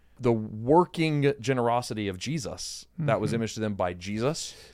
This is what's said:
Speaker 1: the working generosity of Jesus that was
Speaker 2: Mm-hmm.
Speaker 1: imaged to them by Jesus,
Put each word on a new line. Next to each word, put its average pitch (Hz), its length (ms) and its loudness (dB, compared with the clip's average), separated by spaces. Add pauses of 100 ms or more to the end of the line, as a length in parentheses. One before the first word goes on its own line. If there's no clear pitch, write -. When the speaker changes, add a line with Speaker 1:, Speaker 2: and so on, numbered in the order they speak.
(200)
Speaker 1:
the 123 140 4
working 139 1040 2
generosity 117 720 0
of 92 80 -4
Jesus - 680 -8 (140)
that 113 220 0
was 107 80 0
Speaker 2:
Mm-hmm. 113 60 0
Speaker 1:
imaged 113 200 -2
to 113 60 -6
them 107 140 0
by 90 180 0
Jesus, 107 600 -2 (180)